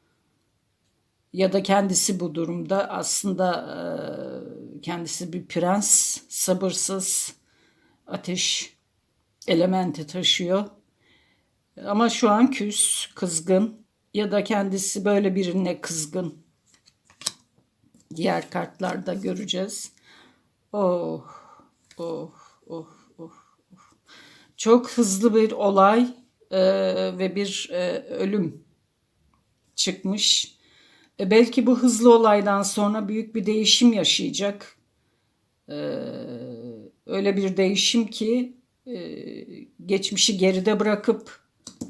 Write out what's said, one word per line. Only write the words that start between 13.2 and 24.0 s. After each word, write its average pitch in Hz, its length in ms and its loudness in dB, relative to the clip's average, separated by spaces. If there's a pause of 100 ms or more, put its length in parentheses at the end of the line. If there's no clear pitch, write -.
ya 208 180 -2
da 208 120 2
kendisi 196 600 -2
böyle 202 300 2
birine 180 460 -2
kızgın. 160 640 -6 (1700)
Diğer 170 340 -2
kartlarda 180 640 -6
göreceğiz. 190 800 -8 (800)
Oh, 175 540 -2 (720)
oh, 165 340 -10 (340)
oh, 160 240 -16 (280)
oh, 165 140 -20 (400)
oh. - 160 -20 (680)